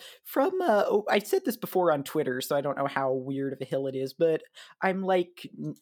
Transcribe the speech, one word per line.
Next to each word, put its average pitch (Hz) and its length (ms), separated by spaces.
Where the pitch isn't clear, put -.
from, 370 380
uh, 220 260
oh, 202 220
I 202 100
said 370 260
this 233 120
before 180 340
on 143 120
Twitter, 135 380
so - 140
I 143 60
don't 139 160
know 139 100
how 135 260
weird 135 400
of 135 80
a 135 40
hill 139 220
it 135 80
is, 131 180
but 160 280
I'm, 190 220
like, 185 520
n-, 151 260